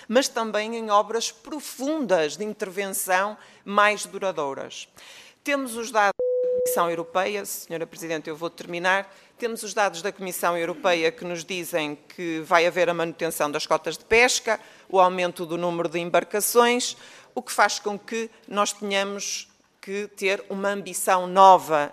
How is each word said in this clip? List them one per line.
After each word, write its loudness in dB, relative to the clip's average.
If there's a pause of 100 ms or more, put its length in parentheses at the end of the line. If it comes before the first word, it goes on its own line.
mas 4
também -4
em -6
obras 2
profundas -2
de -8
intervenção -4 (260)
mais 2
duradouras. -8 (520)
Temos -4
os -8
dados 2
da 0 (100)
Comissão 2
Europeia, -2
senhora -8
Presidente, -8
eu -8
vou -6
terminar, -2 (300)
temos -6
os -10
dados 0
da -4
Comissão -2
Europeia 0
que -6
nos -8
dizem -4 (120)
que -6
vai 4
haver 2
a -2
manutenção -4
das -4
cotas -2
de -20
pesca, 2 (300)
o 4
aumento 2
do -6
número -2
de -4
embarcações, 2 (360)
O -6
que -14
faz 2
com -6
que -8 (180)
nós 0
tenhamos -4 (340)
que -8
ter -2
uma -4
ambição 0
nova 8